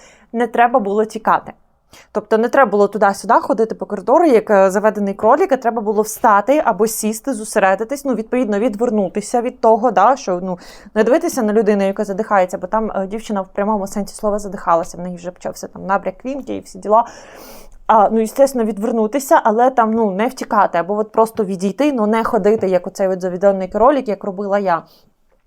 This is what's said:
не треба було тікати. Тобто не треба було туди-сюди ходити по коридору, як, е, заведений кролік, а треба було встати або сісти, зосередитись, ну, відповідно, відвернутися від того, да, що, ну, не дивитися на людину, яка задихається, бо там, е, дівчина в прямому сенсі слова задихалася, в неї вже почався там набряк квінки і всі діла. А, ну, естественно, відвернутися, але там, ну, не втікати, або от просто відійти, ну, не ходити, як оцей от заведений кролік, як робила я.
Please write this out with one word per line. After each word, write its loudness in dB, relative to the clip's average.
не 0
треба 2
було 0
тікати. -2
Тобто 0
не 2
треба 2
було 4
туди-сюди 0
ходити 0
по -10
коридору, 2
як, 4
е, 6
заведений 0
кролік, 2
а 2
треба -2
було -2
встати 2
або 2
сісти, -4
зосередитись, 0
ну, -2
відповідно, -2
відвернутися -2
від -6
того, 4
да, 4
що, -4
ну, -6
не 2
дивитися 0
на 0
людину, 2
яка -2
задихається, 0
бо -10
там, -2
е, -4
дівчина -6
в -8
прямому -4
сенсі -8
слова -2
задихалася, -2
в -12
неї -10
вже -12
почався -12
там -16
набряк -4
квінки -10
і -8
всі -18
діла. 2
А, 6
ну, 2
естественно, 0
відвернутися, 0
але 4
там, 2
ну, 0
не -2
втікати, 0
або -2
от -4
просто 0
відійти, -2
ну, -2
не 0
ходити, 0
як 0
оцей -4
от -2
заведений 0
кролік, 2
як -6
робила -4
я. -2